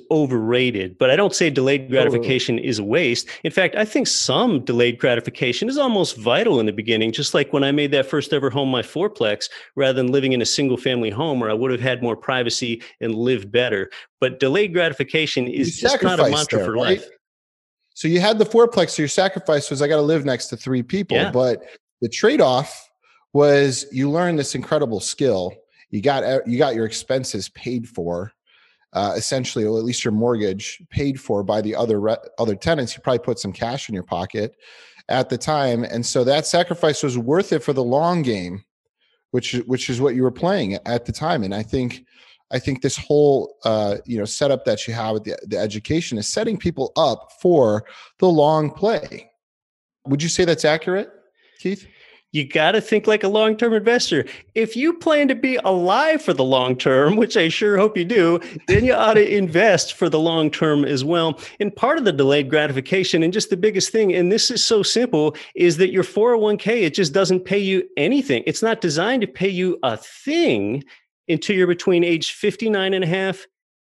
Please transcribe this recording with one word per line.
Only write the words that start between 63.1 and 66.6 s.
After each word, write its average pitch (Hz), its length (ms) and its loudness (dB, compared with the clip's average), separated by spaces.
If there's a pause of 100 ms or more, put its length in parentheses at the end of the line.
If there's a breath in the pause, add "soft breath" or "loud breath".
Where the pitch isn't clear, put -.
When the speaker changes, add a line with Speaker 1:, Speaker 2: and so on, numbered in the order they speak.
Speaker 1:
and 165 80 0
just 208 180 -4
the 196 60 0
biggest 190 340 0
thing, 208 240 2
and 175 160 2
this 220 180 0
is 233 160 -2
so 208 200 2
simple, 156 500 0 (220 loud breath)
is 170 220 4
that 185 120 2
your 185 140 0
four 233 300 2
oh 226 40 2
one 208 180 2
k, 220 280 0